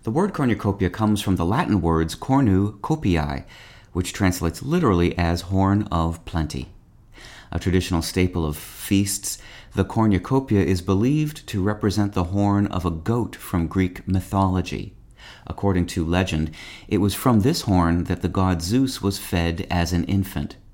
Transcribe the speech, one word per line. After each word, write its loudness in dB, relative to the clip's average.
The -2
word 0
cornucopia 0
comes 0
from 2
the 0
Latin 2
words 2
cornu 2
copiae, 0
which -4
translates 0
literally 2
as 0
horn 4
of -2
plenty. -4
A -2
traditional 2
staple 0
of -2
feasts, -2
the 2
cornucopia 2
is 0
believed 0
to -4
represent 0
the -2
horn 2
of -4
a 0
goat -4
from -2
Greek -2
mythology. -2
According 0
to -4
legend, 0
it 0
was 2
from 4
this 2
horn 2
that -4
the -2
god 0
Zeus 0
was -2
fed -2
as 2
an 2
infant. -2